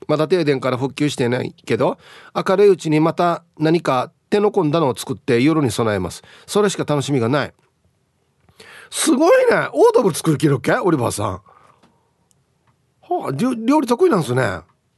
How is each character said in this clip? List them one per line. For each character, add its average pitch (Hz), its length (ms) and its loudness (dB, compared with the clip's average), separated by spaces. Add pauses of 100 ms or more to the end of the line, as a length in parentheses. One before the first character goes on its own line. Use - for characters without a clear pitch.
ま 151 120 0
だ 156 100 -2
停 175 160 0
電 139 160 0
か 127 100 -2
ら 127 60 -2
復 127 160 -6
旧 147 160 -2
し - 80 -10
て 120 140 0
な 123 120 -2
い - 120 -10 (100)
け 117 140 -2
ど、 165 180 -2 (380)
明 190 220 0
る 208 100 6
い - 20 8
う 190 80 4
ち 160 140 -6
に 151 100 2
ま 160 140 2
た 170 280 -2 (160)
何 160 220 2
か 135 320 -2 (160)
手 214 100 0
の 208 140 2
込 190 120 0
ん 151 60 0
だ 165 100 0
の 143 80 2
を 117 60 -2
作 - 200 -10
っ - 20 -12
て 120 240 0
夜 156 220 2
に 123 80 0
備 110 260 0
え - 20 -2
ま 90 120 -4
す。 - 120 -16 (240)
そ - 140 0
れ 208 80 2
し - 80 -6
か 151 80 -4
楽 147 160 -2
し 127 100 -6
み 143 100 0
が 113 100 0
な 135 160 0
い。 85 80 -14 (1400)
す - 220 -2
ご 320 280 4
い 508 60 2
ね。 196 260 2
オ 339 160 6
ー 466 60 4
ド 294 80 2
ブ 196 80 2
ル 147 40 -2
作 - 160 -2
り 151 60 2
き 147 100 0
る 139 120 2
っ - 20 -16
け？ 165 140 0
オ 220 160 0
リ 156 80 2
バ 117 80 -2
ー 107 40 -2
さ 104 140 -6
ん。 92 160 -8 (1600)
は - 280 -6
あ、 - 40 -6
り 151 140 -4
ょ-、 254 100 -2
料 247 240 0
理 269 60 -2
得 247 200 2
意 339 40 4
な 220 80 2
ん 160 40 0
す 123 120 -4
ね。 104 260 -2 (380)